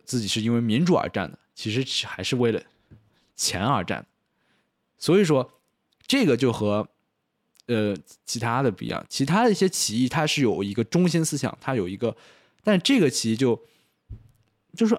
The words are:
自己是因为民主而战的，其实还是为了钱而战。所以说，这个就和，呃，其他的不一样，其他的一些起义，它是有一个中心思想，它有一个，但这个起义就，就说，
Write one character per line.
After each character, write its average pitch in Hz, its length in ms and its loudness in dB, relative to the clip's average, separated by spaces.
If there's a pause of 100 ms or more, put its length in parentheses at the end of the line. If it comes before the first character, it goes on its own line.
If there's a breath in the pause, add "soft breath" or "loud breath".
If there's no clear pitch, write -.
自 123 140 -4
己 104 80 -4
是 110 120 -4
因 113 140 0
为 117 80 2
民 120 240 0
主 175 80 2
而 - 160 0
战 92 220 -6
的， - 80 -20 (160)
其 - 160 -8
实 131 340 -4
还 - 180 -10
是 - 120 -4
为 120 160 2
了 104 100 -2 (760)
钱 95 300 -4
而 120 180 0
战。 67 220 -8 (920)
所 180 220 4
以 208 40 6
说， 143 280 2 (560)
这 262 180 2
个 127 120 4
就 120 160 2
和， 104 340 -2 (800)
呃， 107 300 0 (300)
其 - 140 -6
他 117 220 -2
的 127 100 2
不 - 120 -8
一 - 40 -6
样， - 220 -6
其 - 160 -2
他 185 180 2
的 240 80 4
一 - 20 4
些 185 140 2
起 110 320 -2
义， 127 80 2
它 156 180 0
是 151 160 0
有 101 220 2
一 101 100 -4
个 113 100 0
中 170 260 2
心 160 160 0
思 156 100 -4
想， 131 240 -6
它 135 160 -4
有 98 120 -2
一 98 100 -10
个， 113 180 -4 (480 soft breath)
但 202 160 4
这 269 200 2
个 151 100 6
起 113 240 -2
义 - 20 -2
就， 120 240 2 (1200 soft breath)
就 226 80 2
说， 220 120 2